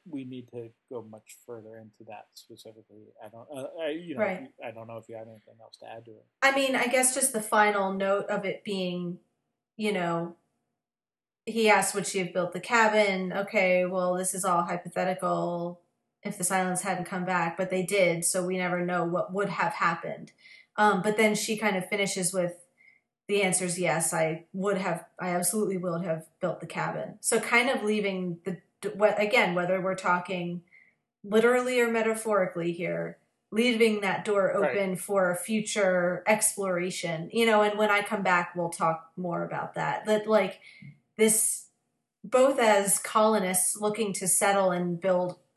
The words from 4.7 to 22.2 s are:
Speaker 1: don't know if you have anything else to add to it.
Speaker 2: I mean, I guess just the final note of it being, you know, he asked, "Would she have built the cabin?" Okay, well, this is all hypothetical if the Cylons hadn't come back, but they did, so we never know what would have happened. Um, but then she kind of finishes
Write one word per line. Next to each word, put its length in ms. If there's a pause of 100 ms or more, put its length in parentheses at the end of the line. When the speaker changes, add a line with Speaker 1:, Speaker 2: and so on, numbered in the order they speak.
Speaker 1:
don't 160
know 120
if 100
you 80
have 120
anything 320
else 180
to 120
add 160
to 60
it. 120 (180)
Speaker 2:
I 120
mean, 220
I 100
guess 280
just 180
the 100
final 500
note 340
of 180
it 200
being, 540 (580)
you 160
know, 440 (1080)
he 240
asked, 260
"Would 120
she 140
have 120
built 200
the 80
cabin?" 720
Okay, 520
well, 300
this 180
is 120
all 180
hypothetical 1160 (420)
if 160
the 60
Cylons 380
hadn't 240
come 180
back, 320
but 140
they 120
did, 420
so 220
we 100
never 300
know 180
what 280
would 160
have 240
happened. 580 (460)
Um, 260
but 140
then 180
she 220
kind 200
of 120
finishes 440